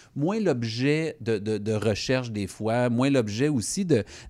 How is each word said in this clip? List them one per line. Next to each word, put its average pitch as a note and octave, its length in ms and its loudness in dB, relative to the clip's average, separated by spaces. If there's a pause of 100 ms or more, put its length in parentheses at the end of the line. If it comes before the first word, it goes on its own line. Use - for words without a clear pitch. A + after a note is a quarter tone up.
(160)
moins F3+ 240 0
l'objet C#3+ 800 0
de, A2 180 0
de, G#2 200 -2
de G#2 140 -2
recherche A2+ 600 0
des G2+ 140 -4
fois, A#2 420 0
moins B2 220 2
l'objet B2 380 2
aussi D3+ 360 -2
de, C#3 180 4 (280)